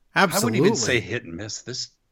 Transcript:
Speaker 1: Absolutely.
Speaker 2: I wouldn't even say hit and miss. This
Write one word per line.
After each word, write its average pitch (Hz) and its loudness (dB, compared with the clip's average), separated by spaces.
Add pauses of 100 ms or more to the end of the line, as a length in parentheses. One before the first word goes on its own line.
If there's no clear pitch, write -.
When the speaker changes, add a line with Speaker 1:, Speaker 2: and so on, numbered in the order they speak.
(160)
Speaker 1:
Absolutely. 156 2
Speaker 2:
I - 4
wouldn't 214 6
even - -2
say 127 2
hit 113 -4
and 82 -12
miss. 104 -12
This - -10 (220)